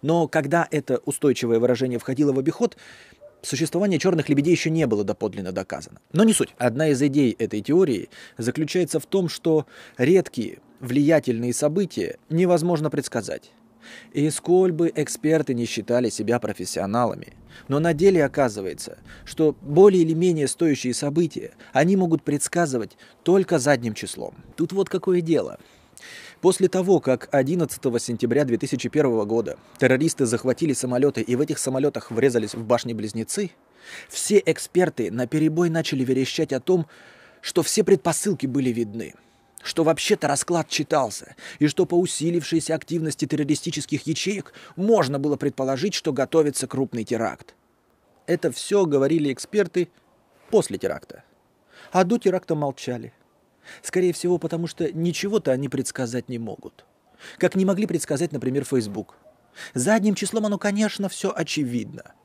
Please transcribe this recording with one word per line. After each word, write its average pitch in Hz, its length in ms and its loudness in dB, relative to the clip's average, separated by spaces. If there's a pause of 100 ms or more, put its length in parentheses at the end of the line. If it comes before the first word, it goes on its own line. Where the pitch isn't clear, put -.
но 160 260 2
когда 156 420 0
это 131 360 -2
устойчивое 123 520 2
выражение 123 400 4
входило 139 360 0
в 135 40 2
обиход, 160 380 0 (640)
существование 175 580 -2
черных 175 300 0
лебедей 143 220 2
еще 165 180 2
не 160 180 2
было 107 160 0
доподлинно 98 500 -4
доказано. 85 460 -10 (140)
Но 175 120 4
не 220 100 6
суть. - 240 0
Одна 127 300 0
из 135 120 2
идей 139 380 2
этой 107 240 -2
теории 143 480 2 (260)
заключается 151 640 -2
в - 60 -16
том, 185 240 0
что 156 340 0 (320)
редкие, 131 600 2 (220)
влиятельные 127 760 2
события 147 640 -2 (100)
невозможно 165 600 2
предсказать. 101 600 -6 (640)
И 147 160 0
сколь 180 440 2
бы 160 220 0
эксперты 151 600 0
не 117 100 -2
считали 120 460 -2
себя 113 280 -2
профессионалами, 101 960 -4 (360)
но 139 120 0
на 165 140 0
деле 175 320 4
оказывается, 104 720 -4 (260)
что 156 380 0
более 185 400 8
или 160 100 2
менее 160 360 2
стоящие 139 440 0
события 147 600 -2 (200)
они 170 240 4
могут 165 280 0
предсказывать 143 760 -2 (240)
только 180 360 2
задним 123 360 0
числом. - 400 -10 (200)
Тут 165 180 -4
вот 190 180 -2
какое 180 320 0
дело. 131 360 -2 (840)
После 185 260 4
того, 185 320 4
как 127 320 0
одиннадцатого 139 720 0
сентября 120 440 0
две 117 140 0
тысячи 135 300 -4
первого 123 360 2
года 104 320 -2 (220)
террористы 135 480 2
захватили 127 460 -2
самолеты 123 480 0
и 120 160 -2
в 127 40 -2
этих 151 200 -2
самолетах 131 500 -2
врезались 117 440 2
в 117 100 -10
башни-близнецы, 113 880 -4 (560)
все - 360 2
эксперты 160 680 0
наперебой 156 580 0
начали 160 320 -2
верещать 131 500 0
о 131 60 -2
том, 175 300 0 (520)
что - 220 -2
все 208 220 0
предпосылки 175 600 0
были 127 240 0
видны, 110 440 -6 (480)
что - 220 -2
вообще-то 160 420 0
расклад 151 420 -2
читался, 139 680 -4 (240)
и 151 80 4
что 175 180 2
по 175 80 -4
усилившейся 165 800 0
активности 160 500 -4
террористических 147 840 -4
ячеек 185 440 -4 (220)
можно 175 460 2
было 147 160 0
предположить, 135 580 -2
что - 180 -4
готовится 139 540 0
крупный 123 380 -4
теракт. - 500 -4 (720)
Это 165 240 -2
все 196 340 0
говорили 143 480 2
эксперты 180 580 -2 (600)
после 165 260 2
теракта. - 460 -8 (720)
А 185 100 4
до 208 160 2
теракта 180 380 0
молчали. 127 560 -6 (680)
Скорее 180 320 0
всего, 175 260 0
потому 165 280 -4
что 156 260 -4
ничего-то 175 600 -2
они 135 160 -2
предсказать 123 600 -6
не 123 80 -8
могут. - 480 -12 (540)
Как 180 160 0
не 190 100 2
могли 196 220 0
предсказать, - 460 -4
например, 127 320 -2
Facebook. 107 500 -4 (580)
Задним 196 440 2
числом 214 300 -4
оно, 202 120 -2
конечно, 202 500 -2
все 170 240 -4
очевидно. 131 800 -6 (120)